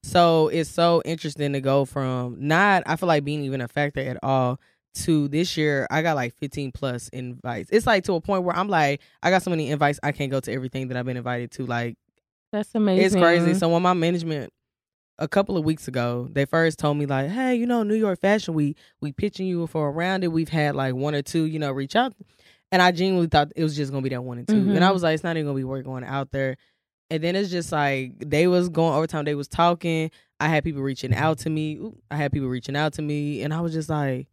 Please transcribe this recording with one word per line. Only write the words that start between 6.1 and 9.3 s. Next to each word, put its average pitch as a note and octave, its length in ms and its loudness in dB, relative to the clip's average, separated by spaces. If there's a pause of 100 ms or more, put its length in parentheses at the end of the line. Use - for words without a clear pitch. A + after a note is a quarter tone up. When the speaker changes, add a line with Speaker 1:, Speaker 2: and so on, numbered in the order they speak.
Speaker 1:
like, B2 200 -4
fifteen C#3 360 -8
plus B2 380 -6
invites. B2 640 -8
It's, A3+ 160 4
like, G3+ 180 4
to G3 80 0
a D#3+ 80 0
point F#3+ 220 -2
where F3 120 -2
I'm F#3+ 120 0
like, D3 340 2 (220)
I F3 60 2
got F#3 140 4